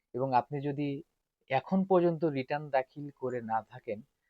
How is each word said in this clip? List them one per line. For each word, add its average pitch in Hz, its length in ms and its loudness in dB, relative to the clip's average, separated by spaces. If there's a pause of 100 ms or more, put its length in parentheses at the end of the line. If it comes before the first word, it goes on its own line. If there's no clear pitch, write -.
(140)
এবং 131 200 -2
আপনি 139 280 2
যদি 143 400 -4 (480)
এখন 190 360 2
পর্যন্ত 175 400 4
রিটার্ন 147 440 -2
দাখিল 143 400 -2
করে 123 320 -6
না 110 220 -2
থাকেন, 117 380 -10 (280)